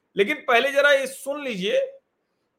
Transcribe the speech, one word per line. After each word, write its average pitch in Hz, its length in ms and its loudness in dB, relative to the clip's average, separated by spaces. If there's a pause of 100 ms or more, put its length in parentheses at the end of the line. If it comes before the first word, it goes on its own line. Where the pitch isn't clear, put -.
(160)
लेकिन 202 200 0
पहले 262 360 0
जरा 277 200 4
ये 269 160 2
सुन 285 360 -10
लीजिए 262 560 -4 (600)